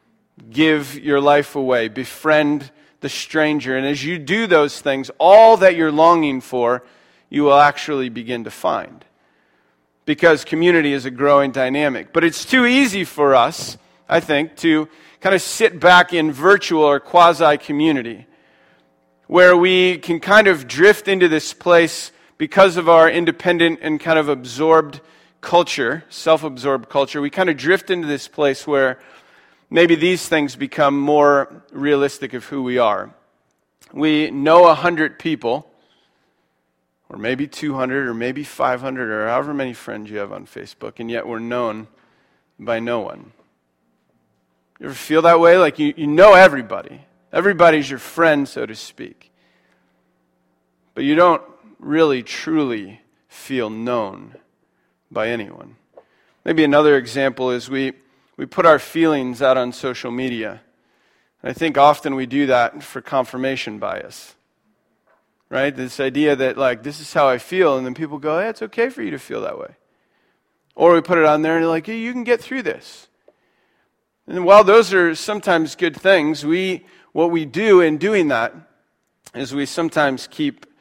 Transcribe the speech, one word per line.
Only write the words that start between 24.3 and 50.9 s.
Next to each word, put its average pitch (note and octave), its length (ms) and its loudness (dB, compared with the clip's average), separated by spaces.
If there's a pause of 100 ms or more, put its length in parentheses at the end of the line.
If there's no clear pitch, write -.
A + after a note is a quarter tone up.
culture, D#3 680 -2
self-absorbed C#3 800 -2
culture. C#3+ 320 -4
We C#3 80 -6
kind F#3 200 -2
of D#3 60 -4
drift D#3+ 340 -2
into F3 200 -6
this C#3 180 -8
place C#3+ 400 -4
where C3+ 320 -2 (680)
maybe E3+ 260 4
these E3+ 320 -2
things D3 300 -2
become C#3+ 420 -2
more C#3+ 720 2
realistic C#3 600 -4
of A#2+ 100 -12
who C#3+ 180 -10
we B2 160 -4
are. G#2 360 -2 (800)
We D3+ 380 -2
know D#3 360 4
a D#3+ 80 4
hundred D#3 420 -4
people, C#3+ 540 -6 (1400)
or - 100 -18
maybe B2+ 300 -6
two D3 280 -8
hundred, C3 320 -4
or A#2+ 60 -8
maybe B2+ 300 -8
five B2+ 380 -4
hundred, C3 280 -8
or G#2+ 200 -6
however C#3 240 -4
many C3+ 180 -8
friends G#2+ 400 -16
you G#2 60 -10
have G2+ 160 -10
on F#2+ 120 -16
Facebook, - 540 -18
and A#2 100 -10
yet A#2 160 -8
we're A#2 140 -10
known A#2 480 -8 (720)
by A2+ 200 -6
no A#2 200 -6
one. - 320 -14 (1500)
You - 100 -16
ever C#3 60 -14
feel D#3 280 -2
that E3+ 180 6
way? E3+ 180 6
Like D#3 220 2
you, D3+ 160 -2
you D#3 120 -8
know F3+ 260 8
everybody. C3+ 640 4 (320)
Everybody's E3 580 2
your C3 100 -10
friend, D3+ 460 -2
so B2+ 200 -10
to A2 100 -16
speak. - 560 -20 (1600)